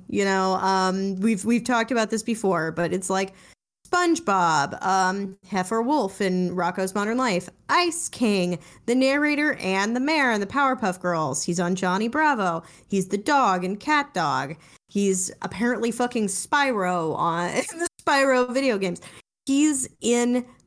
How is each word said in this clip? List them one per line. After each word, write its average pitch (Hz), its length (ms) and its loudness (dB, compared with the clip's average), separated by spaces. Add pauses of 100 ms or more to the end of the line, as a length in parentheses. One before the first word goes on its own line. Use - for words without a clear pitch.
you 202 160 0
know? 190 300 2
Um, 190 600 0
we've, 196 280 0
we've 233 200 0
talked 233 260 0
about 226 200 0
this 220 120 -2
before, 185 480 -2
but 170 220 -2
it's 185 180 -4
like 190 220 -2 (560)
SpongeBob, 196 960 2
um, 190 520 0 (120)
Heifer 208 340 -2
Wolf 240 380 -2
in 180 340 0
Rocko's 185 400 -2
Modern 214 240 -2
Life, 185 300 0 (200)
Ice 330 400 0
King, 185 520 0 (260)
the 233 80 0
narrator 294 600 2
and 196 420 0
the 254 40 -2
mayor 277 300 2
in 214 100 0
the 196 60 -2
Powerpuff 240 540 0
Girls. 156 420 -2
He's 175 160 -2
on 180 160 0
Johnny 185 320 0
Bravo. 233 560 0 (260)
He's 185 200 -2
the 202 100 -2
dog 214 460 2
in 190 120 -4
Cat 285 380 0
Dog. 139 400 -2 (340)
He's 196 440 0 (100)
apparently 233 480 -2
fucking 240 360 -2
Spyro 185 880 0
on, 170 340 0
<laughs> - 220 -4
in 330 60 -12
the 339 100 -4 (120)
Spyro 269 540 2
video 254 240 2
games. 180 220 -4 (460)
He's 269 420 2 (120)
in 240 460 0 (200)